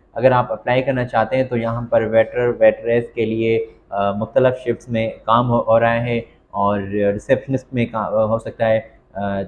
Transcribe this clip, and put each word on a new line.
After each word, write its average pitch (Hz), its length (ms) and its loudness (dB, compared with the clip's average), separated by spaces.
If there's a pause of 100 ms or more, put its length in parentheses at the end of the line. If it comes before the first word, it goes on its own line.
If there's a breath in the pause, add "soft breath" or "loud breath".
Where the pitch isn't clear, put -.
(160)
अगर 123 160 4
आप 123 180 2
apply 123 320 -2
करना 131 220 -2
चाहते 117 320 0
हैं 131 120 0
तो 123 80 -4
यहाँ 117 360 -4
पर 113 120 4
waiter, 113 560 0
waitress 117 540 2
के 117 100 -2
लिए, 113 440 0 (240)
अ, 101 240 0
मुख्तलिफ 127 380 2
shifts 120 360 -6
में 113 200 -2
काम 117 360 2
हो, 120 220 0
हो 113 100 6
रहा 117 140 2
है 117 320 -2 (300)
और 101 340 -2
receptionist 104 880 -2
में 117 120 0
का-, 107 420 -2
हो 113 100 0
सकता 113 280 -4
है। 110 240 0 (240)
अ, 98 340 -4